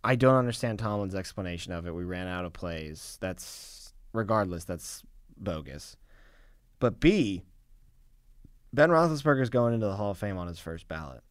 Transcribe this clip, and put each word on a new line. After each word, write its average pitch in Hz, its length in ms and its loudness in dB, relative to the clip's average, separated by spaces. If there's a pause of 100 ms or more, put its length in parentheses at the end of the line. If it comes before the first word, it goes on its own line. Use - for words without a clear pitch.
I 123 120 4
don't 131 200 8
understand 120 440 0
Tomlin's 104 360 -2
explanation 92 580 -6
of 85 140 -6
it. 82 80 -6
"We 87 80 -4
ran 90 240 -6
out 90 180 -4
of 85 80 -10
plays." 80 680 -10
That's, - 720 -10 (200)
regardless, 101 520 0
that's - 380 -10 (340)
bogus. 78 580 -8 (840)
But 117 200 2
B, 131 440 4 (1300)
Ben 147 160 6
Roethlisberger's 151 600 4
going 120 240 4
into 110 120 0
the 98 100 0
Hall 101 160 -2
of 92 60 -6
Fame 101 200 -4
on 87 100 -6
his 85 120 -10
first 82 280 -10
ballot. 71 440 -10